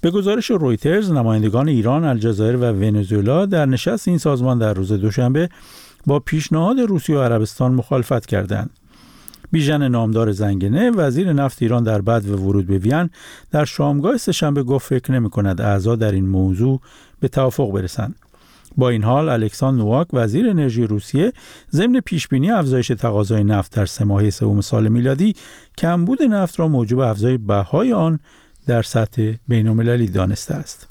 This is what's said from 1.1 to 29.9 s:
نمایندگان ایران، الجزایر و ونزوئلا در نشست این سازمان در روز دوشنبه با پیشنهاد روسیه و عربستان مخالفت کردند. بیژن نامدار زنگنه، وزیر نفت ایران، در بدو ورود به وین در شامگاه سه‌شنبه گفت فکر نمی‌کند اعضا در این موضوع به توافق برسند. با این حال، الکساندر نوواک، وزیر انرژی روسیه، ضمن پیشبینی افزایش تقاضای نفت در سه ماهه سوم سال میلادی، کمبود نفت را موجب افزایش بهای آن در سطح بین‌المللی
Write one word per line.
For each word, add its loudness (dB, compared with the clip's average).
نمایندگان 0
ایران، 2
الجزایر 0
و 0
ونزوئلا 0
در 0
نشست -2
این 2
سازمان 0
در 2
روز -2
دوشنبه 0
با 2
پیشنهاد 0
روسیه 0
و 2
عربستان 0
مخالفت -2
کردند. -4
بیژن 0
نامدار 0
زنگنه، 0
وزیر 0
نفت -2
ایران، 2
در 0
بدو 0
ورود 0
به 0
وین 0
در 0
شامگاه 0
سه‌شنبه -2
گفت -2
فکر -2
نمی‌کند 0
اعضا 0
در 0
این 0
موضوع 0
به -2
توافق 0
برسند. -4
با 2
این 0
حال، 2
الکساندر 0
نوواک، 0
وزیر 0
انرژی 0
روسیه، 0
ضمن 2
پیشبینی -2
افزایش 0
تقاضای 0
نفت 0
در 0
سه -4
ماهه 2
سوم 0
سال 0
میلادی، 0
کمبود 0
نفت 0
را 2
موجب 0
افزایش 0
بهای 0
آن 2
در 2
سطح -2
بین‌المللی 2